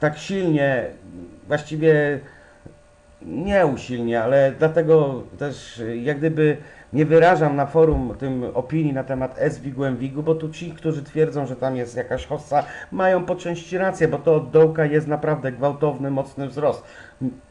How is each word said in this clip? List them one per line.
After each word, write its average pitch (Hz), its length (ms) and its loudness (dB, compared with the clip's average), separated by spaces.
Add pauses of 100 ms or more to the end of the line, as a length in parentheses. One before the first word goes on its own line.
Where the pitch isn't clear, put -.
tak 151 180 0
silnie, 147 680 0 (600)
właściwie 151 720 2 (1000)
nie 185 440 2
usilnie, 117 560 -2
ale 135 360 4
dlatego 156 640 2 (160)
też, 123 440 -10 (200)
jak 143 160 -2
gdyby 156 380 2 (360)
nie 151 140 2
wyrażam 160 500 6
na 139 100 0
forum 139 520 2
tym 131 260 -4 (100)
opinii 147 380 -2
na 131 120 -4
temat 131 340 -6
S-wigu, 139 460 -4
M-wigu, 135 380 -4
bo 160 120 2
tu 160 140 -6
ci, 160 240 -12
którzy 156 300 -4
twierdzą, 147 440 -2
że 123 100 -8
tam 131 200 -4
jest 120 200 -6
jakaś 127 300 -6
hossa, 143 380 -2 (280)
mają 185 320 2
po 180 120 -2
części 175 420 -6
rację, 180 300 0
bo 135 100 -2
to 160 160 2
od 147 160 -2
dołka 160 340 6
jest 151 220 2
naprawdę 147 460 -2
gwałtowny, 131 580 -2
mocny 139 380 -4
wzrost. 143 360 -2 (680)